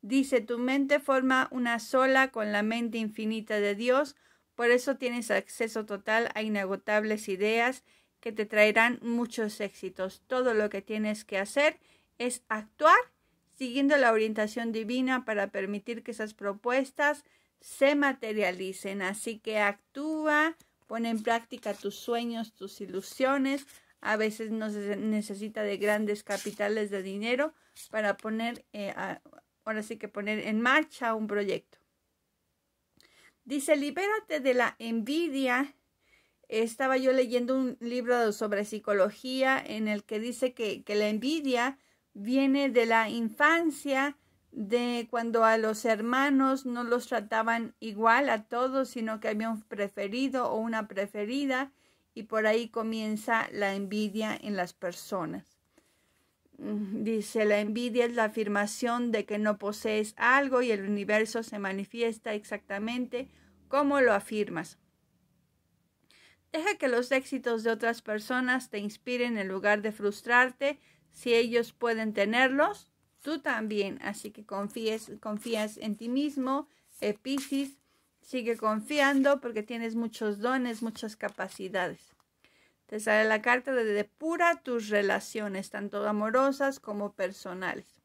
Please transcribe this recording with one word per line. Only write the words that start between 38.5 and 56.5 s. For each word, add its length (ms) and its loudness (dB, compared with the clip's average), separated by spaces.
psicología 1000 0
en 220 -4
el 160 -2
que 160 -6
dice 340 -2
que, 300 -4
que 120 -4
la 120 2
envidia 680 0
viene 560 2
de 160 4
la 220 4
infancia, 1080 2
de 580 -2
cuando 360 2
a 120 8
los 280 0
hermanos 800 4
no 180 -4
los 240 0
trataban 720 0
igual 500 4
a 140 2
todos, 460 0
sino 320 -6
que 80 -2
había 200 -2
un 120 -4
preferido 880 -2
o 60 0
una 320 -2
preferida, 840 -2
y 100 -12
por 220 0
ahí 220 4
comienza 840 -2
la 200 -2
envidia 680 -2
en 160 -4
las 160 -4
personas. 840 -8